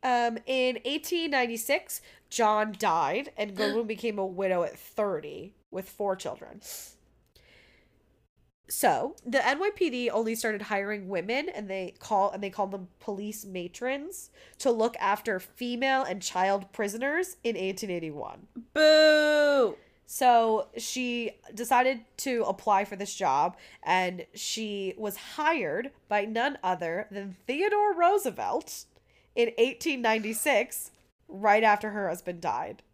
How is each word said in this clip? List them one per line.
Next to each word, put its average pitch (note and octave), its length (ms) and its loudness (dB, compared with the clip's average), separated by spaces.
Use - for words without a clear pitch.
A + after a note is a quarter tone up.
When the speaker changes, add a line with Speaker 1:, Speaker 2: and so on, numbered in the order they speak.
Speaker 1:
Um, A#3+ 440 2
in B3+ 380 2
eighteen D#4 460 -2
ninety-six, B3 720 -2
John G#3+ 480 2
died, F3 600 0
and G#3 180 -4
Goodwin G#3 320 0
<gasps> A3 100 -4
became A3 220 -4
a G3 80 -2
widow F#3 380 0
at - 120 -6
thirty F3 760 -6
with F#3 180 -8
four G3+ 280 -2
children. - 440 -10
So, F3 480 0
the A#3+ 200 2
N C#4 120 2
Y G4 160 0
P F4 160 0
D B3 180 -2
only A3+ 260 0
started G#3+ 280 -4
hiring G3+ 460 -4
women, G#3+ 420 -4
and G#3 180 -10
they F#3+ 300 -6
call, G3+ 320 0
and G3 120 -8
they G3+ 60 -6
called F#3+ 220 -4
them F#3+ 180 -10
police G#3 440 -8
matrons, A#3+ 880 -8
to C4+ 100 2
look A#3 280 0
after G3 400 2
female B3 680 0
and G#3 180 -4
child F#3+ 500 0
prisoners C4 720 -2
in A#3 120 0
eighteen F#3+ 340 -4
eighty-one. D#3+ 560 -8
Speaker 2:
Boo! D4+ 1040 6
Speaker 1:
So, A3+ 640 4
she A#3+ 540 -4
decided B3 460 2
to A#3+ 280 0
apply G3 400 0
for G#3 100 -12
this G3+ 180 -8
job, D#3+ 420 0
and F#3 420 0
she G3+ 600 -6
was G#3 200 -6
hired C4 540 0
by G#3 160 0
none A#3 380 -2
other F3 480 -2
than G3 260 -10
Theodore G4+ 460 2
Roosevelt E4+ 960 0
in A#3 220 2
eighteen C4 420 0
ninety-six, A3 920 0
right G#3 360 4
after G#3 260 4
her G3+ 180 -4
husband F3 320 -6
died. E3+ 420 -4